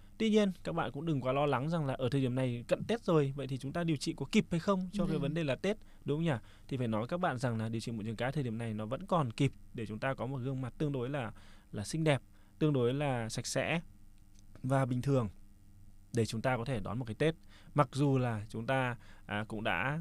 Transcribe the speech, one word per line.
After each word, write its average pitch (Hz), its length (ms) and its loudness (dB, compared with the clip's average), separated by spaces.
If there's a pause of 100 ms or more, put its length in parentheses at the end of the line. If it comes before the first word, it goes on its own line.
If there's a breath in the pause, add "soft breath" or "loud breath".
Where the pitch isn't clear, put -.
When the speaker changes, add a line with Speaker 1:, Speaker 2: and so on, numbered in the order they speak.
(180 loud breath)
Speaker 1:
Tuy 220 120 4
nhiên, 208 220 6 (120)
các 165 100 -2
bạn 143 180 0
cũng 147 140 -6
đừng 147 140 2
quá 127 120 2
lo 143 140 4
lắng 139 240 2
rằng 165 160 0
là 131 80 0
ở 127 140 0
thời 139 120 2
điểm 123 140 2
này 123 340 0
cận - 160 0
Tết 220 200 -2
rồi, 151 320 4
vậy 131 100 -6
thì 131 120 -4
chúng 135 140 -6
ta 170 120 -2
điều 165 120 2
trị - 200 -4
có 139 160 -6
kịp 214 180 6
hay 170 100 0
không 185 320 0
cho 202 140 0
cái - 60 0
Speaker 2:
Vâng. 175 100 0
Speaker 1:
vấn 143 120 -2
đề 165 100 0
là 135 100 2
Tết, 190 220 -2 (280 loud breath)
đúng 143 140 0
không 170 60 0
nhỉ? 165 80 2 (360 loud breath)
Thì 143 80 -4
phải 127 120 0
nói 110 200 0
các 175 120 -4
bạn 151 180 0
rằng 117 200 0
là 110 100 -2
điều 113 120 -2
trị 120 120 -6
mụn 107 140 -6
trứng 113 100 -4
cá 120 140 0
thời 147 120 -2
điểm 113 160 -2
này 117 160 -4
nó 107 120 -4
vẫn 131 200 -6
còn 151 240 2
kịp 135 220 2 (220)
để 113 120 -4
chúng 107 120 -8
ta 131 160 -2
có 113 120 -4
một 135 120 -4
gương 131 220 -4
mặt 123 180 -6
tương 147 140 0
đối 127 180 -2
là, 123 220 -4 (400 loud breath)
là 104 120 -4
xinh 160 200 -2
đẹp, 143 180 4 (360 soft breath)
tương 151 140 4
đối 127 220 4
là 131 340 0
sạch - 180 -6
sẽ 131 340 0 (800)
và 135 240 2
bình 123 160 0
thường 131 260 4 (840)
để 113 140 2
chúng 110 160 -4
ta 127 140 2
có - 80 -2
thể 127 160 -2
đón 95 180 -4
một 131 60 -4
cái 110 100 -6
Tết. 160 200 2 (400 loud breath)
Mặc 147 180 4
dù 135 260 4
là 113 300 0
chúng 113 180 -6
ta, 127 300 2 (300 loud breath)
à, 104 220 -2
cũng 110 160 -6
đã 117 360 0